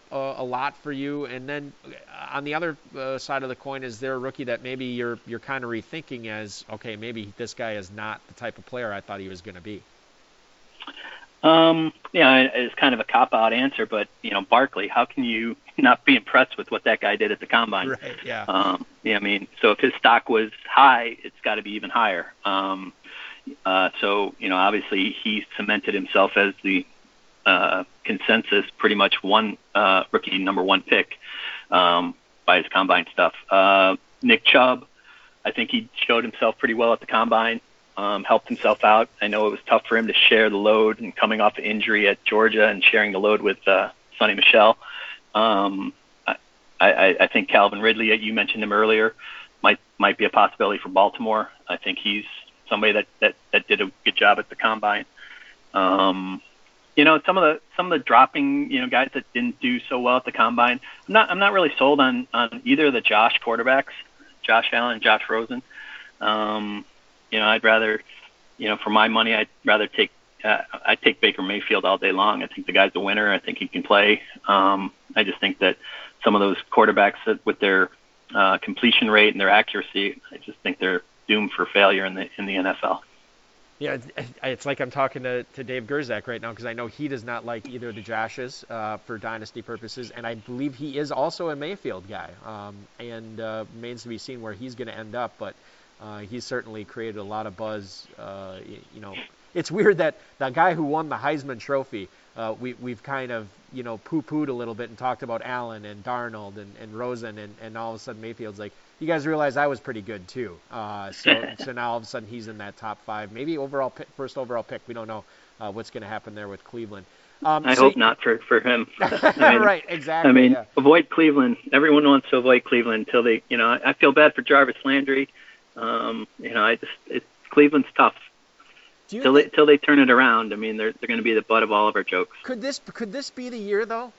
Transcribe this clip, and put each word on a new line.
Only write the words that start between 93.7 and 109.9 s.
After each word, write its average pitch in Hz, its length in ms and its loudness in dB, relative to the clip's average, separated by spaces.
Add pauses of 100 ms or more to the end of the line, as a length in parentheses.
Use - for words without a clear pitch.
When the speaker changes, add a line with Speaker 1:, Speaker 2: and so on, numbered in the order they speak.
Speaker 1:
remains 117 280 -16
to 117 60 -16
be 113 80 -12
seen 123 240 -16
where 110 120 -12
he's 120 220 -16
gonna 113 160 -12
end 107 240 -16
up, 131 220 -8
but, - 180 -14 (460)
uh, 104 180 -16
he's 107 260 -14
certainly 110 380 -10
created 113 360 -12
a 101 40 -12
lot 107 220 -10
of 98 100 -14
buzz. 104 520 -12 (100)
Uh, 98 400 -16 (100)
y-, 107 120 -20 (140)
you 113 80 -20
know, 101 140 -18 (380)
it's 165 180 -8
weird 202 280 2
that 160 160 -2 (240)
the 135 100 -4
guy 165 240 0
who 160 100 -4
won 151 260 -4
the 127 80 -8
Heisman 135 420 -8
Trophy, 127 500 -8 (280)
uh, 113 220 -8
we, 123 140 -10
we've 123 300 -12
kind 135 280 -8
of, 110 160 -10 (240)
you 127 120 -12
know, 117 140 -12
poo-pooed 151 500 -6
a 135 60 -8
little 117 220 -10
bit 117 140 -12
and 113 80 -20
talked 127 260 -8
about 117 180 -8
Allen 120 440 -10
and 104 180 -18
Darnold 113 540 -10
and, 101 240 -18
and 107 160 -18
Rosen, 117 400 -10
and, 104 240 -18
and 113 160 -16
all 113 140 -10
of 113 60 -14
a - 20 -20
sudden 110 220 -18
Mayfield's 110 380 -14
like, 104 120 -14 (280)
"You 160 80 -8
guys 156 200 -4
realize 147 300 -2
I 147 100 0
was 135 120 -6
pretty 113 220 -12